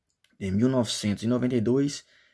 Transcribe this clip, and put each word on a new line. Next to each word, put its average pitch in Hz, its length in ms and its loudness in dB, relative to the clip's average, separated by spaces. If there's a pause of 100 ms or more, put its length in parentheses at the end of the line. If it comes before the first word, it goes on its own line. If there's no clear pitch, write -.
(380)
de 98 140 -6
mil 110 160 2
novecentos 110 560 -2
e - 20 -2
noventa 123 300 0
e 117 40 2
dois 135 440 0 (300)